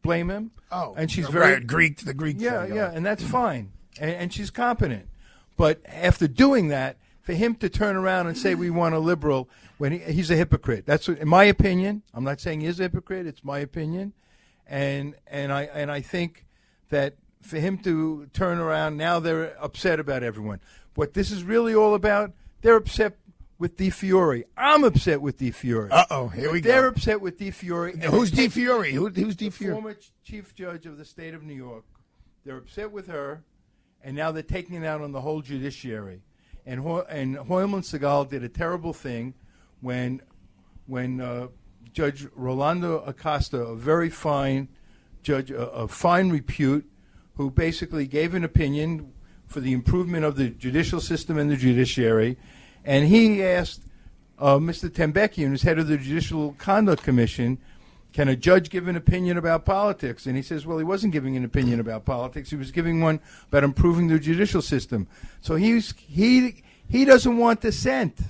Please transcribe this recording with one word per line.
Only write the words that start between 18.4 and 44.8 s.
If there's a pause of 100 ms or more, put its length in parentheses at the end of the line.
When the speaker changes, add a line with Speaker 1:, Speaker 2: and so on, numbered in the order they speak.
Speaker 1:
around,
now
they're
upset
about
everyone. (360)
What
this
is
really
all
about, (280)
they're
upset (400)
with
Di
Fiore. (100)
I'm
upset
with
Di
Fiore.
Speaker 2:
Uh-oh,
here
Speaker 1:
But
Speaker 2:
we
Speaker 1:
they're
Speaker 2:
go.
Speaker 1:
upset
with
Di
Fiore.
Speaker 2:
Now,
who's
Speaker 1:
And
Speaker 2:
Di
Fiore?
Who,
who's
Di
Speaker 1:
the
Speaker 2:
Fiore?
Speaker 1:
former
ch-, (120)
chief
judge
of
the
state
of
New
York. (600)
They're
upset
with
her, (600)
and
now
they're
taking
it
out
on
the
whole
judiciary. (480)
And
Ho-,
and
Hoylman
Segal
did
a
terrible
thing (480)
when, (640)
when,
uh, (460)
Judge
Rolando
Acosta,
a
very
fine (560)